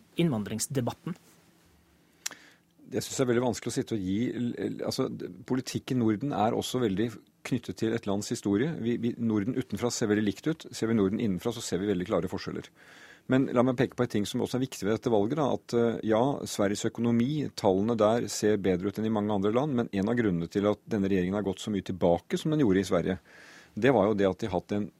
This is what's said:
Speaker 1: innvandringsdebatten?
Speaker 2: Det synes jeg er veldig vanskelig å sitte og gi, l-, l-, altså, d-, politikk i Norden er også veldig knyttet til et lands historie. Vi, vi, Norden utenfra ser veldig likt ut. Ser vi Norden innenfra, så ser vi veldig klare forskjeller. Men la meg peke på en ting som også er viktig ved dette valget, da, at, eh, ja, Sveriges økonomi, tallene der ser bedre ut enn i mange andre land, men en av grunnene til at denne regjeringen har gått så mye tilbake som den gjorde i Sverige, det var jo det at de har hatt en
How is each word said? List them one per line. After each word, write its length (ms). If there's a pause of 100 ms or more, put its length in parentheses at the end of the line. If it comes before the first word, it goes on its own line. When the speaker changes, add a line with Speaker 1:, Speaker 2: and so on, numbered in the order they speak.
(160)
Speaker 1:
innvandringsdebatten? 1000 (1700)
Speaker 2:
Det 80
synes 220
jeg 20
er 60
veldig 160
vanskelig 260
å 20
sitte 220
og 80
gi, 140 (180)
l-, 240
l-, 240
altså, 240
d-, 220 (180)
politikk 460
i 20
Norden 400
er 160
også 300
veldig 240 (420)
knyttet 320
til 160
et 100
lands 280
historie. 340 (160)
Vi, 160
vi, 160
Norden 400
utenfra 400
ser 160
veldig 140
likt 260
ut. 140 (100)
Ser 160
vi 80
Norden 240
innenfra, 320
så 80
ser 160
vi 80
veldig 220
klare 180
forskjeller. 400 (640)
Men 240
la 80
meg 160
peke 160
på 80
en 140
ting 100
som 160
også 160
er 60
viktig 180
ved 140
dette 160
valget, 260
da, 160
at, 240
eh, 220 (100)
ja, 80 (320)
Sveriges 400
økonomi, 640
tallene 400
der 380
ser 260
bedre 320
ut 80
enn 80
i 140
mange 180
andre 160
land, 240
men 160
en 160
av 80
grunnene 320
til 160
at 160
denne 240
regjeringen 320
har 80
gått 160
så 80
mye 160
tilbake 540
som 100
den 140
gjorde 180
i 80
Sverige, 300 (580)
det 160
var 160
jo 80
det 80
at 160
de 80
har 80
hatt 160
en 240